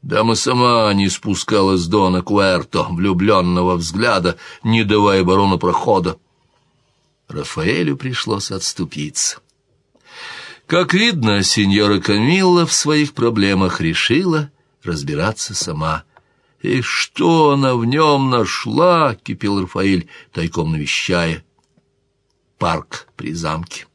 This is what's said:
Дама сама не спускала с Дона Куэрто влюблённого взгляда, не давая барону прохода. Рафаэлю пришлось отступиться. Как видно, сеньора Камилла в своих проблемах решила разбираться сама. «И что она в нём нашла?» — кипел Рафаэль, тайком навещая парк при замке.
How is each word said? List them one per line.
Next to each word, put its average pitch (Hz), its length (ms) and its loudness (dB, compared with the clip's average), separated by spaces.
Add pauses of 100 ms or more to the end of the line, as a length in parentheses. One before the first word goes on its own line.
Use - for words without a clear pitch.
Дама 110 340 0
сама 120 580 2
не 98 160 2
спускала 95 680 0
с 85 100 -2
Дона 92 340 2
Куэрто 92 680 0
влюблённого 90 880 2
взгляда, 90 600 -2 (260)
не 113 200 2
давая 101 400 4
барону 95 340 2
прохода. 87 600 0 (1120)
Рафаэлю 151 680 -4
пришлось 120 560 -6
отступиться. - 880 -6 (1300)
Как 165 280 0
видно, 147 500 2
сеньора 104 560 2
Камилла 170 680 2
в - 80 -2
своих 147 400 0
проблемах 98 680 0
решила 147 720 0 (320)
разбираться 80 720 -4
сама. 78 480 -6 (580)
«И 131 200 -2
что 160 680 2
она 135 240 2
в 117 100 -2
нём 139 440 2
нашла?» — 147 920 0
кипел 101 380 -4
Рафаэль, 92 480 -2 (240)
тайком 82 380 -4
навещая 80 720 -2 (1120)
парк 82 580 -6
при - 180 -10
замке. 82 600 -8